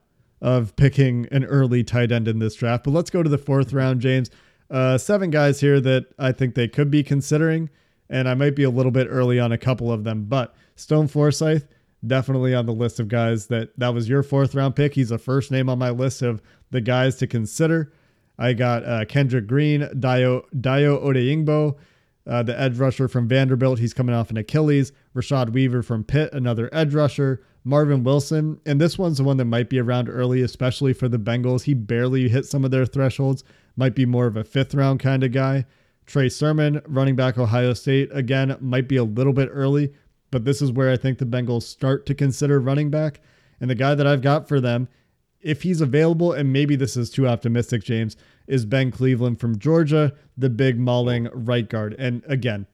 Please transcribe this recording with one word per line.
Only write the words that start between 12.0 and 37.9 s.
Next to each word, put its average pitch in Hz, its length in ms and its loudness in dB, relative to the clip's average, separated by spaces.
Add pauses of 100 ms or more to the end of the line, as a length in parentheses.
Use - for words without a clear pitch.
definitely 127 500 0
on 120 100 0
the 117 80 -2
list 113 260 -4
of 113 80 -4
guys 117 400 0
that, 113 300 -4
that 123 160 -2
was 117 160 -2
your 139 140 2
fourth 139 320 0
round 135 200 0
pick. 143 200 0
He's 131 140 0
the 117 100 -4
first 131 320 -2
name 131 180 0
on 127 80 -2
my 127 140 -2
list 127 320 -4
of 117 180 -2 (300)
the 131 100 -2
guys 127 360 2
to 127 100 -2
consider. 156 640 -2 (460)
I 123 140 0
got, 120 320 0
uh, 113 200 -2
Kendrick 127 420 0
Green, 147 420 0 (100)
Dio, 127 460 2 (160)
Dio 143 420 2
Odeyingbo, 143 720 0 (520)
uh, 120 160 -2
the 117 160 -4
edge 127 180 0
rusher 131 300 0
from 120 200 -2
Vanderbilt. 131 520 2
He's 117 160 -2
coming 123 180 0
off 117 160 -2
an 110 80 -4
Achilles. 143 540 2 (240)
Rashad 127 380 -2
Weaver 123 280 0
from 110 220 -4
Pitt, 143 300 0
another 120 380 -2
edge 156 220 0
rusher. 143 500 0 (200)
Marvin 143 400 2
Wilson, 147 640 0
and 143 140 2
this 165 180 2
one's 170 200 -2
the 135 60 0
one 139 140 2
that 127 80 0
might 117 240 0
be 131 100 -2
around 123 280 -2
early, 127 360 0
especially 127 500 -2
for 127 160 -2
the 120 80 -2
Bengals. 120 460 -2
He 143 100 0
barely 123 560 0
hit 127 160 0
some 139 180 -2
of 131 60 0
their 131 160 2
thresholds. 135 580 -2 (320)
Might 127 200 0
be 135 100 2
more 123 220 2
of 110 100 -4
a 107 60 -4
fifth 135 320 -4
round 135 240 2
kind 135 240 0
of 123 100 -2
guy. 135 320 -2 (400)
Trey 131 240 0
Sermon, 151 580 0
running 135 280 0
back, 127 240 0
Ohio 123 340 2
State, 135 400 0